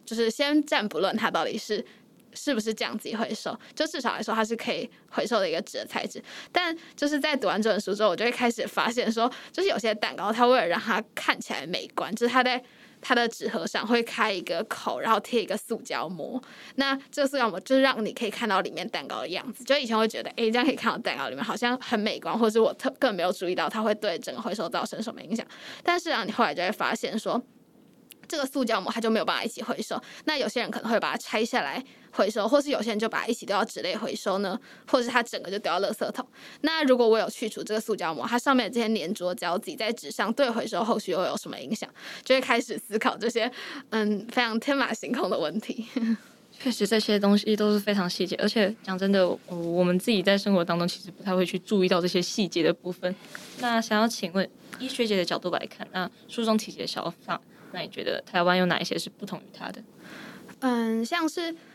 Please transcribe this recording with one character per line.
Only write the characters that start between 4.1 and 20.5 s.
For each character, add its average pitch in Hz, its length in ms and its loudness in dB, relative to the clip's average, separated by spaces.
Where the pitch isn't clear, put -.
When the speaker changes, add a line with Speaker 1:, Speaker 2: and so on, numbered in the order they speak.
Speaker 1:
来 170 80 -6
说 220 120 -2
它 220 100 2
是 220 120 -2
可 226 160 -2
以 170 160 -4
回 - 160 -2
收 226 120 2
的 190 100 2
一 151 40 -2
个 165 100 0
纸 - 160 -12
的 - 80 -8
材 - 200 -4
质。 - 160 -12
但 339 260 0
就 285 100 0
是 294 140 0
在 302 160 2
读 277 100 -2
完 180 140 2
这 220 100 4
本 190 100 2
书 190 140 -2
之 202 80 0
后， 214 60 6
我 175 80 2
就 208 80 0
会 240 80 2
开 240 180 2
始 - 160 -2
发 180 240 0
现 233 220 0
说， 226 180 2
就 359 100 0
是 392 60 4
有 381 100 2
些 220 160 2
蛋 - 220 -2
糕 196 160 0
它 240 140 4
为 254 100 8
了 190 100 4
让 170 140 0
它 214 220 0
看 - 260 0
起 - 120 -10
来 139 140 -4
美 160 280 -4
观， 160 200 -4
就 240 120 2
是 240 60 0
它 254 100 6
在 254 180 0
它 - 140 0
的 240 140 4
纸 - 200 -6
盒 208 180 -2
上 220 200 -2
会 233 160 4
开 233 300 0
一 185 80 -4
个 175 240 -4
口， - 340 -6
然 214 140 2
后 214 80 4
贴 226 200 0
一 180 60 -2
个 247 100 -2
塑 - 260 -6
胶 139 260 -4
膜。 180 340 -8
那 269 240 0
这 294 100 0
个 269 60 4
塑 285 80 -4
胶 240 120 2
膜 185 120 -4
就 262 160 2
是 262 60 6
让 254 220 4
你 180 80 -2
可 233 140 -4
以 202 40 -2
看 233 180 -2
到 196 140 4
里 - 80 -6
面 175 180 -6
蛋 147 180 -6
糕 - 140 -6
的 135 80 -6
样 175 240 -6
子。 - 100 -18
就 269 160 4
以 269 80 -2
前 220 100 0
会 220 120 4
觉 220 120 -6
得， - 100 -8
哎， 226 200 0